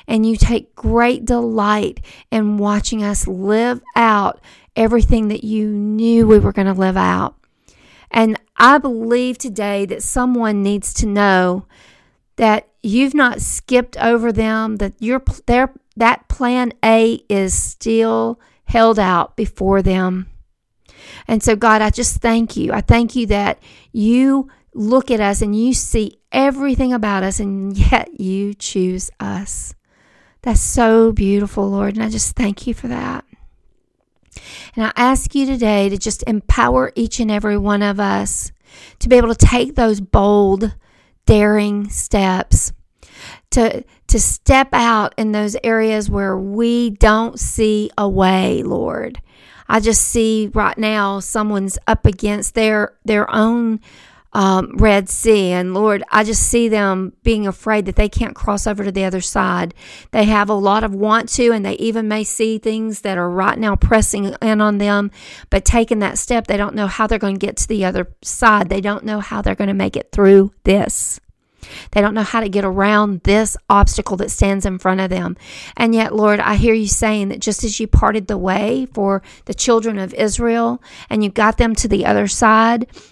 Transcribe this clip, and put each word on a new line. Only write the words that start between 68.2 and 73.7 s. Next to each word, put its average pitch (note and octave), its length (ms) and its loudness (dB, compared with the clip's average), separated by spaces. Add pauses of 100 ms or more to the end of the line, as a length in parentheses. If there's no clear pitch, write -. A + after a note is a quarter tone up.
side. G#3 480 2
They G3 100 -2
don't G#3 240 -6
know G#3+ 160 -4
how - 200 -8
they're G3 140 -2
gonna G3+ 180 -2
make F#3+ 240 -2
it - 140 -8
through G3 420 6 (120)
this. - 560 0 (720)
They G#3 100 2
don't G#3 100 0
know A3 100 -2
how A3+ 180 -4
to G#3 100 -4
get G3 160 -2
around G3+ 560 0
this G#3 340 2 (140)